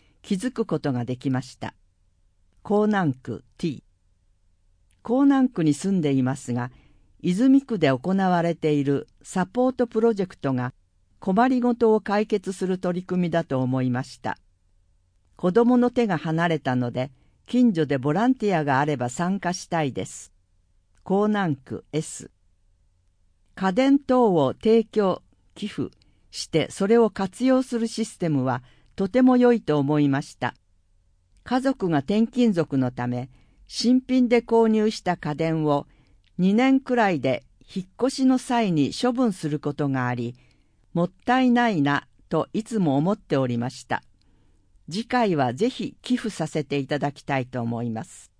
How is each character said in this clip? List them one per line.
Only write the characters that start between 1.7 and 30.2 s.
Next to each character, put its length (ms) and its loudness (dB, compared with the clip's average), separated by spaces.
江 220 0
南 280 0
区、 300 -12
T。 260 -6
江 200 2
南 260 4
区 140 -2
に 100 4
住 180 -2
ん 100 2
で 120 0
い 80 2
ま 140 0
す 180 -8
が、 180 -6
泉 420 4
区 160 -4
で 100 4
行 220 0
わ 300 2
れ 140 -2
て 180 0
い 100 2
る 240 -2
サ 220 -4
ポ 240 0
ー 20 0
ト 160 -2
プ 140 -4
ロ 120 4
ジ 100 -4
ェ 40 -4
ク 100 -20
ト 160 -4
が 200 -4
困 280 2
り 120 0
ご 160 0
と 200 4
を 60 0
解 260 -2
決 260 -4
す 140 -6
る 100 -2
取 240 -4
り 40 -20
組 180 -2
み 60 -2
だ 140 0
と 180 -2
思 200 -2
い 80 0
ま 140 -4
し 180 -18
た。 160 -8
子 140 0
ど 140 4
も 120 4
の 120 4
手 160 0
が 120 -2
離 300 -2
れ 120 0
た 160 -2
の 160 -2
で、 200 -6
近 260 2
所 140 0
で 100 0
ボ 160 -2
ラ 140 0
ン 80 2
テ 120 -4
ィ 80 0
ア 80 0
が 160 2
あ 60 2
れ 100 -2
ば 140 -4
参 300 -4
加 140 -4
し 160 -12
た 140 -2
い 80 -4
で 140 -8
す。 260 -18
江 240 0
南 280 0
区、 360 -12
S。 380 -8
家 180 -2
電 240 4
等 380 2
を 180 2
提 320 4
供、 380 -2
寄 120 -10
付 220 -6
し 160 -12
て、 240 -2
そ 160 -4
れ 140 4
を 100 4
活 340 -6
用 200 2
す 140 -6
る 100 -2
シ 180 -6
ス 120 -12
テ 120 -2
ム 160 0
は 180 -4
と 120 -2
て 140 2
も 160 6
良 160 6
い 80 0
と 180 0
思 200 2
い 100 2
ま 120 0